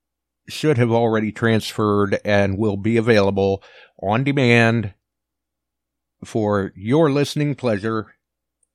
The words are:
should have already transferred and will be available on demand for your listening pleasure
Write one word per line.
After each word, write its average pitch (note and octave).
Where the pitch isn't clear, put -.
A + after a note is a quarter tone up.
should D3+
have A#2
already A2
transferred G#2
and G2+
will G#2
be A2
available G2
on G#2+
demand A#2
for G#2
your C3+
listening D3
pleasure A2